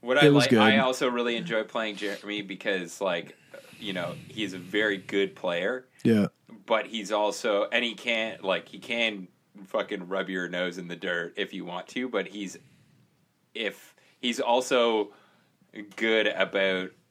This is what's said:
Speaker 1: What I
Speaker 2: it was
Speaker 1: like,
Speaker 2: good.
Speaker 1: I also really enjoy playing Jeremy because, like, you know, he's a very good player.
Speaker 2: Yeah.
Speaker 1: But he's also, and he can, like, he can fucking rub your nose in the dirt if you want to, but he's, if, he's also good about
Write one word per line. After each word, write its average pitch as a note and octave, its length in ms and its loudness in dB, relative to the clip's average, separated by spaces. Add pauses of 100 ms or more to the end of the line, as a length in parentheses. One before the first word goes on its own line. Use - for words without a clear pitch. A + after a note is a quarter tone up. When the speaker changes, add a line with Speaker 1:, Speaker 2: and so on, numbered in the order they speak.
Speaker 1:
What B2 200 2
I D3 40 10
Speaker 2:
it C#3+ 60 10
was C#3+ 120 8
Speaker 1:
like, B2 60 2
Speaker 2:
good. A#2 100 6
Speaker 1:
I C3+ 180 6
also C3 320 2
really A#2+ 260 0
enjoy A2 280 -2
playing G#2+ 320 -6
Jeremy G2+ 460 -6
because, F#2+ 580 -6
like, F2 360 -2 (440)
you G#2 120 -8
know, F2 200 -4 (160)
he's G#2 260 -6
a F#2 40 -8
very G2+ 400 0
good G2 360 -2
player. F#2+ 520 -4 (180)
Speaker 2:
Yeah. G#2+ 220 6 (400)
Speaker 1:
But A2 200 2
he's G#2 260 -6
also, G#2 600 2
and A#2+ 120 2
he A#2 100 -4
can, A2 480 -4
like, F#2 260 -2
he - 100 -16
can A2 500 -4 (380)
fucking G2 420 -4
rub F#2+ 220 -4
your F#2 180 -2
nose F2+ 300 -4
in F2 100 -10
the F2 80 -8
dirt E2+ 400 -4
if G#2 160 -4
you F2+ 120 -8
want F2+ 240 -10
to, B2+ 200 -6
but G2 200 -2
he's, F#2+ 280 -10 (1000)
if, A2 400 -8 (260)
he's A#2+ 200 -2
also A#2+ 720 2 (840)
good A2 320 4
about F#2+ 640 0 (200)